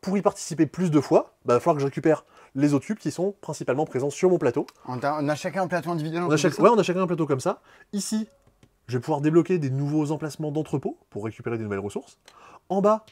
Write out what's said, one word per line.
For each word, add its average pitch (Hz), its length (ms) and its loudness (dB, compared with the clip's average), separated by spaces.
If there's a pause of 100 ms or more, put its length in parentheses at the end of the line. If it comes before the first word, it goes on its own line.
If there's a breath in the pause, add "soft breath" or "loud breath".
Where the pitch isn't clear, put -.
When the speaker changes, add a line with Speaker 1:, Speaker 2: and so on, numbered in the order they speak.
Speaker 1:
Pour 190 160 -2
y 196 40 0
participer 165 440 0
plus 175 260 -2
de 147 80 6
fois, 175 360 2 (100)
bah, 120 80 4
il 120 40 6
va - 40 6
falloir 170 140 2
que 143 60 -2
je 139 40 0
récupère 151 400 0 (300 soft breath)
les 147 180 2
autres - 120 2
cubes 220 120 -6
qui - 140 -6
sont 190 280 -4
principalement 151 460 -4
présents 147 240 -4
sur 185 200 2
mon 175 80 4
plateau. 143 300 0 (180)
Speaker 2:
On 123 140 -6
a, 147 240 -2
on 139 60 0
a 151 60 0
chacun 180 280 -4
un 180 40 -4
plateau 170 240 -4
individuel, 160 320 -4
Speaker 1:
On - 20 -2
Speaker 2:
en - 20 -2
Speaker 1:
a - 40 -2
Speaker 2:
plus 151 40 4
de 151 60 2
Speaker 1:
chaque, 160 140 2
Speaker 2:
ça ? - 60 -2
Speaker 1:
ouais, 190 80 10
on 240 80 6
a 190 60 4
chacun 180 180 0
un 185 60 0
plateau 160 180 -2
comme 139 140 0
ça. 180 220 -4 (320 soft breath)
Ici, 214 340 -4 (600)
je 123 100 -4
vais 120 40 -2
pouvoir 147 200 -2
débloquer 160 380 4
des 139 100 -2
nouveaux 143 420 0
emplacements 151 400 -6
d'entrepôts 151 460 -4 (120)
pour 104 140 -10
récupérer 113 340 -6
des 113 60 -4
nouvelles 101 160 -2
ressources. - 400 -8 (480 loud breath)
En 190 140 0
bas, 214 300 2